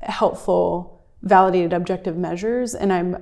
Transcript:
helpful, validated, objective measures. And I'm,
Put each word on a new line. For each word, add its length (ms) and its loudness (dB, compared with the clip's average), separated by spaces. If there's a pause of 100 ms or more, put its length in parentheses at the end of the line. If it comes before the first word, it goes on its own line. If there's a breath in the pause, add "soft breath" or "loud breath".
helpful, 1040 -2 (180)
validated, 500 4
objective 460 -4
measures. 560 -4
And 180 0
I'm, 300 0